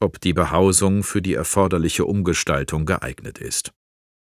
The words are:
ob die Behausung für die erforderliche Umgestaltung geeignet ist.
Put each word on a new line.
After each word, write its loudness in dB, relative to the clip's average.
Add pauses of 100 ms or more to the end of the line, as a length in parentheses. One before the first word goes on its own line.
ob -2
die 0
Behausung 2
für -2
die -2
erforderliche 0
Umgestaltung 0
geeignet -6
ist. -8 (560)